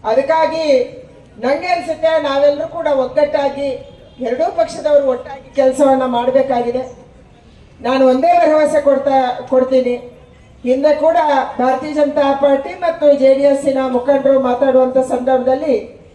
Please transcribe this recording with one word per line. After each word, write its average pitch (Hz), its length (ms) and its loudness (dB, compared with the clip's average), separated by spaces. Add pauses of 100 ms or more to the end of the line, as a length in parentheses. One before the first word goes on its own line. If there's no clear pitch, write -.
ಅದಕ್ಕಾಗಿ 320 600 0 (720)
ನಂಗೆ 294 280 -4
ಅನ್ಸುತ್ತೆ 320 540 -2
ನಾವೆಲ್ಲರೂ 285 460 0
ಕೂಡ 330 200 -6
ಒಗ್ಗಟ್ಟಾಗಿ 277 800 -2 (500)
ಎರಡೂ 254 320 -4
ಪಕ್ಷದವರು 294 560 0
ಒಟ್ಟಾಗಿ - 480 -8
ಕೆಲಸವನ್ನ 262 500 2
ಮಾಡಬೇಕಾಗಿದೆ. 247 800 -2 (960)
ನಾನು 262 260 2
ಒಂದೇ 269 260 2
ಭರವಸೆ 311 480 2
ಕೊಡ್ತಾ, 269 360 2 (320)
ಕೊಡ್ತೀನಿ. 254 460 2 (680)
ಹಿಂದೆ 269 320 2
ಕೂಡ 330 220 0 (420)
ಭಾರತೀಯ 262 340 -2
ಜನತಾ 285 400 0
ಪಾರ್ಟಿ 277 360 0
ಮತ್ತು 311 440 0
ಜೆ 269 200 4
ಡಿ 277 100 0
ಎಸ್ಸಿನ 269 340 2 (100)
ಮುಖಂಡರು 262 520 0
ಮಾತಾಡುವಂತ 254 580 2
ಸಂದರ್ಭದಲ್ಲಿ 254 1000 -2 (160)